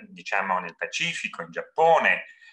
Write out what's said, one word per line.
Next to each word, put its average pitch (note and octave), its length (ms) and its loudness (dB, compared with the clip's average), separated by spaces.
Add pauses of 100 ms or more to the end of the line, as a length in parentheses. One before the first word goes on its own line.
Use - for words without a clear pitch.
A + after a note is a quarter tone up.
diciamo F#2+ 500 -2
nel F2 160 -12
Pacifico, - 640 -6
in E2 80 -10
Giappone, A2+ 760 2 (280)